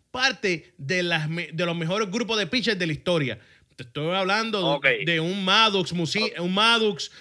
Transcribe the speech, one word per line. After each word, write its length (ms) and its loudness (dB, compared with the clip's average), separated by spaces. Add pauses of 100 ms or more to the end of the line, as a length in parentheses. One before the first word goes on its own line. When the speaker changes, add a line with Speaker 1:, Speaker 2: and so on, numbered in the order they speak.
(100)
Speaker 1:
parte 680 -2
de 260 -2
las 280 0
me-, 220 -6
de 120 -2
los 120 0
mejores 340 -2
grupos 280 -2
de 80 0
pitchers 320 0
de 80 0
la 60 -2
historia. 460 0 (380)
Te 80 -16
estoy 300 -4
hablando 460 0
de, 60 0 (100)
Speaker 2:
Ok. 300 2
Speaker 1:
de 140 2
un 240 -2
Maddox, 500 2
Musi-, 380 -2
Speaker 2:
Ok. 80 -10
Speaker 1:
un 140 -2
Maddox, 680 2